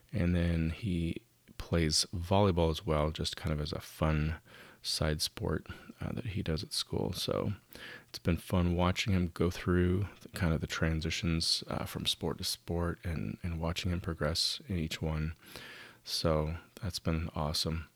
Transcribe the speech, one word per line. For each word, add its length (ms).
and 220
then 420
he 460
plays 580
volleyball 560
as 140
well, 260
just 260
kind 160
of 80
as 120
a 80
fun 540
side 400
sport, 440
uh, 120
that 220
he 80
does 200
at 120
school. 400
So 380
it's 100
been 180
fun 400
watching 380
him 180
go 180
through 560
the, 100
kind 220
of 80
the 60
transitions, 1000
uh, 160
from 220
sport 320
to 60
sport 600
and, 380
and 180
watching 320
him 80
progress 680
in 100
each 220
one. 340
So 500
that's 160
been 360
awesome. 600